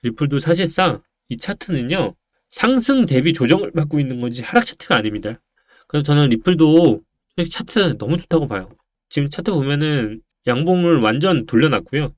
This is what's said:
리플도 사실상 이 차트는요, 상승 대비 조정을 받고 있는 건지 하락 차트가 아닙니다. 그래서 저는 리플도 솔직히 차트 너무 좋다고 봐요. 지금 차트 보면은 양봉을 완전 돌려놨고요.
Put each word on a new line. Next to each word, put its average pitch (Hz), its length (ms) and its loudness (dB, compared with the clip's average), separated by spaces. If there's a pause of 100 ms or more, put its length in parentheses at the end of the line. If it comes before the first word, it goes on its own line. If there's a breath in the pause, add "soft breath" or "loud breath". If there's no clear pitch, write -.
리플도 143 380 -2
사실상 170 600 0 (280)
이 117 80 -8
차트는요, 143 800 -4 (340)
상승 254 560 2
대비 139 280 2
조정을 170 380 0
받고 151 280 -2
있는 127 200 -4
건지 120 220 -6
하락 233 240 0
차트가 - 300 -6
아닙니다. 107 460 -4 (460 soft breath)
그래서 151 160 -2
저는 147 260 4
리플도 160 720 4 (340)
솔직히 175 200 -4
차트 175 420 -2
너무 131 200 -2
좋다고 165 300 -2
봐요. 95 220 -6 (400)
지금 143 200 -2
차트 180 220 -6
보면은 143 680 -2 (260)
양봉을 165 540 2
완전 135 440 2
돌려놨고요. 127 720 0